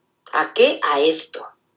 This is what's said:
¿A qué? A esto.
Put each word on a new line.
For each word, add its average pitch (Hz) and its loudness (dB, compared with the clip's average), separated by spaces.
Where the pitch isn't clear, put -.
¿A 156 -4
qué? 294 4
A 139 0
esto. - -2